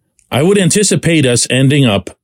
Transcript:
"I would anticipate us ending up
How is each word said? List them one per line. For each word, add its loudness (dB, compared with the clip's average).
"I -2
would 2
anticipate 0
us -2
ending 2
up -2